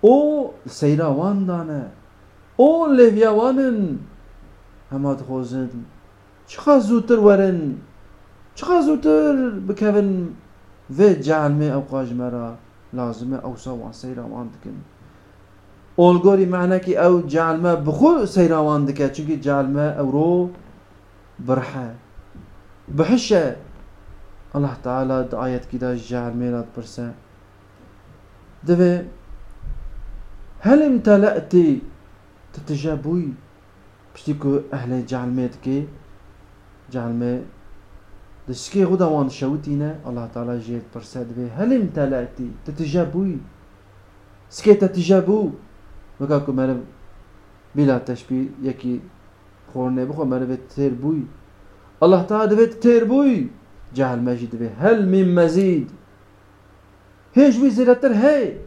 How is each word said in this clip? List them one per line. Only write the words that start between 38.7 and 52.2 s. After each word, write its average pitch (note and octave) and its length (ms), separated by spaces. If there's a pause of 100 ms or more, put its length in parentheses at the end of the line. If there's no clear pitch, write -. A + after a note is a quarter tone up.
xwe F3+ 140
de F3+ 140
wan C#3+ 140
şewitîne, D3 640 (160)
Allah A#2+ 260
Teala A#2+ 240
jê A#2 280
dipirse - 340
divê, A#2+ 380
"Hel A3 140
imtela'ti?" C3+ 760 (180)
Ti D3 100
tije D#3+ 280 (100)
bûyî? F#3 260 (1120)
Sikê G3+ 300
te F#3+ 120
tije F3+ 360
bû? G#3 220 (680)
Weka C#3+ 280
ku C#3 80
meriv C3 260 (960)
bîla C3+ 300
teşbî C3 460 (120)
yekî B2+ 380 (720)
xornê B2+ 360
bixwe, D3+ 140
merivê B2+ 340 (180)
têr C#3 180 (100)
bûyî. D3 220 (760)
Allah F3+ 260